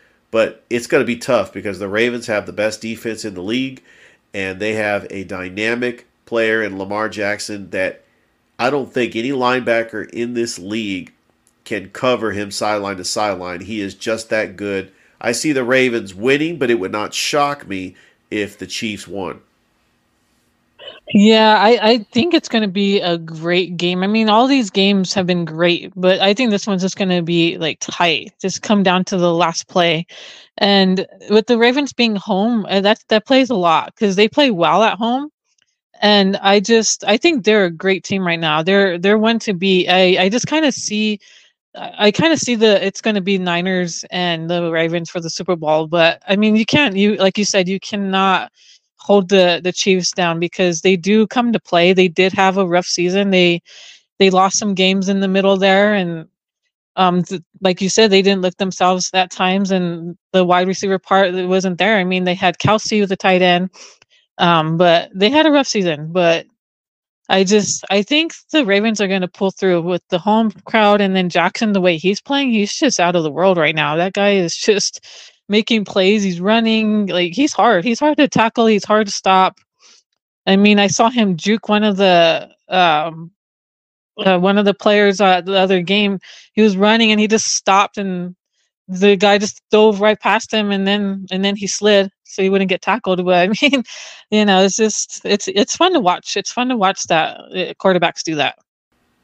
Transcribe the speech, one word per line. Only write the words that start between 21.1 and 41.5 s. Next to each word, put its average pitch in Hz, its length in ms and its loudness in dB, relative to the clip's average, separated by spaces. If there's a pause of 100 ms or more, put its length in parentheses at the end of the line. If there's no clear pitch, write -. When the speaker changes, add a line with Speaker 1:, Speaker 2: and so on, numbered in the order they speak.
Speaker 2:
Yeah, 214 460 6
I, 214 220 4
I 220 160 2 (140)
think 339 220 0
it's - 160 0
gonna 220 180 -2
be 196 340 0
a 175 160 -2
great 165 600 -4
game. 180 260 -2
I 190 40 -2
mean, 220 220 0
all 226 180 4
these 262 220 0
games 196 440 0
have 190 120 0
been 175 200 0
great, 165 500 -2
but 185 260 2
I 196 120 2
think 240 180 0
this 202 160 -2
one's 190 140 -2
just 185 160 -4
gonna 180 240 0
be, 170 360 0
like, 151 240 -4
tight. - 600 -2
Just 190 200 -6
come 202 220 2
down 185 220 2
to 196 120 -4
the 175 160 2
last 170 340 -2
play. 170 380 0 (520)
And 190 480 2 (240)
with 214 180 2
the 240 100 2
Ravens 254 360 0
being 226 220 -2
home, 208 540 -2
uh, 196 120 0
that, 202 280 0
that 214 160 2
plays 262 240 2
a 247 60 0
lot 170 400 0
'cause 196 200 0
they 208 120 4
play 277 240 2
well 170 320 2
at 190 140 0
home. 247 320 -4 (720)
And 202 360 2
I 202 220 4
just, 226 460 0
I 208 120 2
think 320 260 0
they're 214 220 4
a 175 60 -2
great 190 320 -2
team 190 220 -4
right 170 140 -2
now. 160 220 0
They're, 190 360 2
they're 196 200 2
one 220 220 2
to 220 140 -4
beat. 180 360 0
I, 180 340 4
I 190 60 2
just 214 180 -2
kinda 302 240 0
see, 214 480 -4 (560)